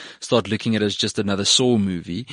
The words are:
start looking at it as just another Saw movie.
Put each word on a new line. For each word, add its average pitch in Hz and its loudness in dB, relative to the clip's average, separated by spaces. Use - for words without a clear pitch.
start 113 2
looking 110 -2
at 107 2
it 107 2
as 101 0
just - -4
another 101 0
Saw 123 4
movie. 92 -2